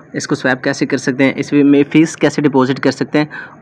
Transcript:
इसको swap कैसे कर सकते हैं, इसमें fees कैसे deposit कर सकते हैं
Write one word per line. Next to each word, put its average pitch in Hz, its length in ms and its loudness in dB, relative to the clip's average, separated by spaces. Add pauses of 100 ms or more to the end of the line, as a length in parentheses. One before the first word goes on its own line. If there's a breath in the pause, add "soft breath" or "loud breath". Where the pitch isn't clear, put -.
(140 loud breath)
इसको 147 200 -4
swap 131 300 -2
कैसे 139 220 -2
कर 139 100 -2
सकते 135 280 -2
हैं, 131 100 2
इसमें 143 500 2
fees 160 320 2
कैसे 151 260 0
deposit 135 360 2
कर 135 120 0
सकते 131 280 -4
हैं 147 100 0 (340 loud breath)